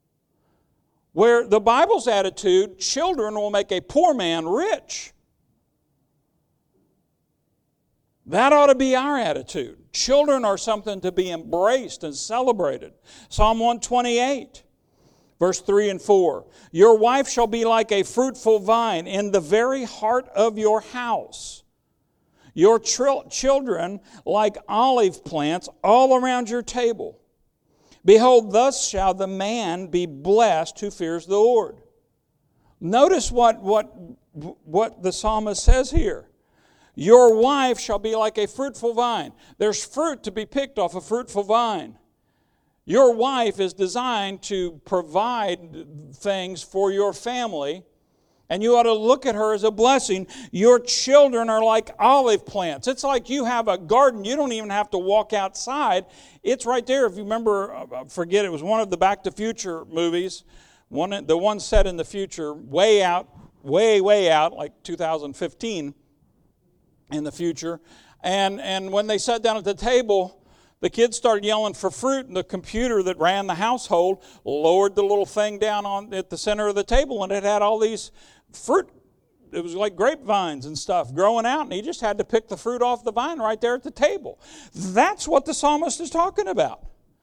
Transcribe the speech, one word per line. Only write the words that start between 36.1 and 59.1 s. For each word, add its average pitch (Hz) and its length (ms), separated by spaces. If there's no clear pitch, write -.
"Your 226 380
wife 254 420
shall 208 220
be 220 160
like 220 220
a 208 100
fruitful 233 460
vine." 220 400
There's - 260
fruit 302 400
to 208 80
be 214 140
picked 277 340
off 175 160
a 185 60
fruitful 220 420
vine. 202 540
Your 240 280
wife 233 460
is 185 140
designed 202 720
to 180 420
provide 170 1300
things 190 480
for 196 260
your 196 220
family, 185 720
and 190 140
you 240 140
ought 233 60
to 226 100
look 240 320
at 233 100
her 214 180
as 202 120
a 220 60
blessing. 220 540
"Your 226 280
children 247 680
are 220 120
like 220 280
olive 247 460
plants." 170 420
It's 254 160
like 269 260
you 269 140
have 233 240
a 185 100
garden. 220 460
You 233 140
don't 277 160
even 214 160
have 208 220
to 202 60
walk 202 360
outside. 202 720
It's 247 220
right 240 200
there. 254 220
If 180 100
you 214 60
remember, 208 520
uh, 127 300
forget, 175 400
it 180 80
was 143 100
one 214 160
of 208 100
the 185 80
Back 190 260